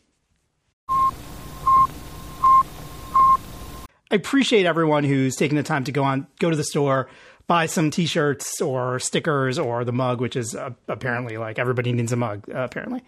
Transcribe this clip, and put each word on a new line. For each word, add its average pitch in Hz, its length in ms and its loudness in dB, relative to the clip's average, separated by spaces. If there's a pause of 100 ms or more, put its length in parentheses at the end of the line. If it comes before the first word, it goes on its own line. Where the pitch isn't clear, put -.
(4000)
I 226 60 2
appreciate 220 500 4
everyone 156 380 2
who's 135 320 2
taking 151 220 0
the 143 60 0
time 156 200 -2
to 135 80 -6
go 139 120 0
on, 135 240 0 (120)
go 175 100 2
to 160 60 2
the 151 80 -2
store, 139 460 0 (380)
buy 170 180 4
some 156 260 0
t-shirts 147 720 -2
or 127 380 -2
stickers 135 600 0
or 120 240 -2
the 123 80 -2
mug, 123 300 0
which 120 160 -4
is, 117 180 -6
uh, 139 160 -8 (160)
apparently, 120 500 -4
like, 110 220 -6
everybody 123 320 0
needs 120 220 0
a - 20 0
mug, 107 340 -4
uh, - 100 -8
apparently. - 480 -6